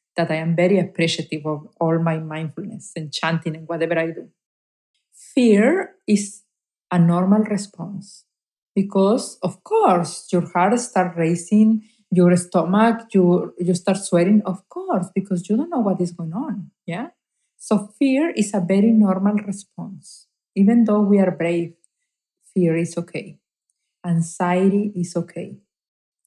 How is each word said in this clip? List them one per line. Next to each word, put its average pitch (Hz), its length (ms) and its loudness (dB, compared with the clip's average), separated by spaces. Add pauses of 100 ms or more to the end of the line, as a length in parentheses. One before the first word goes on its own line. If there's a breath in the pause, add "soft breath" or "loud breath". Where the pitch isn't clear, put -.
(180)
that 165 140 -2
I 156 40 -2
am 165 200 -2
very 180 240 2
appreciative 165 640 -4
of 151 220 -6 (120)
all 165 200 0
my 165 200 -2
mindfulness 160 760 -12
and 156 180 -10
chanting 165 420 -4
and 160 120 -18
whatever 165 300 -2
I 165 140 -2
do. - 180 -14 (800)
Fear 247 840 2 (120)
is - 360 -2 (480)
a 180 80 0
normal 180 420 4
response 202 840 -8 (500)
because, 196 640 0
of - 220 -8
course, 208 680 0
your 175 200 0
heart 196 280 2
start 180 380 -2
racing, 208 640 2 (280 loud breath)
your 180 260 4
stomach, 202 760 0
you, 175 440 2
you 175 160 -2
start 190 240 -2
sweating, 190 480 2
of - 240 -8
course, 349 460 -4
because 190 340 -6
you 214 80 0
don't 320 140 -4
know 311 80 -4
what 196 220 0
is 175 100 -4
going 160 220 -10
on, 214 360 -8 (160)
yeah? 202 220 -8 (500)
So - 300 -2 (120)
fear 277 320 0
is - 220 -4
a 208 60 -2
very 196 320 2
normal 202 440 2
response. 196 920 -12 (280)
Even 226 280 4
though 208 180 2
we 202 180 4
are 185 120 4
brave, 170 420 -4 (800)
fear 170 220 2
is 165 220 -4
okay. - 420 -12 (640)
Anxiety 185 920 0
is 175 200 -6
okay. 175 420 -8 (680)